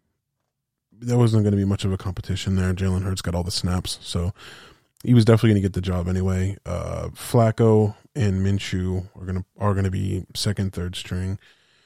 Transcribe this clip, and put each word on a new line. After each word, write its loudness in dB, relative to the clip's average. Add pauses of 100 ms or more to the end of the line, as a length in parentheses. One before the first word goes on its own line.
(1000)
that -2
wasn't 4
gonna 4
be 2
much 0
of 0
a -2
competition -4
there. 2
Jalen 0
Hurts -4
got -4
all -2
the -6
snaps, -4
so -4 (680)
he 4
was 8
definitely 6
gonna 4
get -2
the -4
job -2
anyway. -2
Uh, -6
Flacco 2 (200)
and 0
Minshew -2 (120)
are -12
gonna, -6 (120)
are 0
gonna 0
be -4 (100)
second, -4
third -6
string. -6 (460)